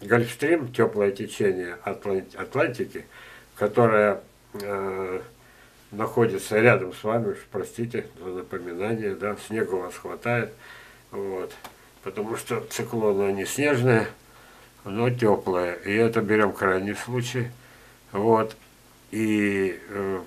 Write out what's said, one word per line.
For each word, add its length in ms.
Гольфстрим, 720
тёплое 400
течение 720
Атланти-, 520
Атлантики, 720
которое, 640
э, 640
находится 680
рядом 340
с 120
вами, 260
уж 80
простите 540
за 80
напоминание, 840
да, 220
снега 300
у 60
вас 120
хватает, 580
вот, 400
потому 340
что 320
циклоны, 540
они 240
снежные, 640
но 260
тёплые, 720
и 100
это 260
берём 320
крайний 440
случай, 520
вот, 460
и, 680
э, 380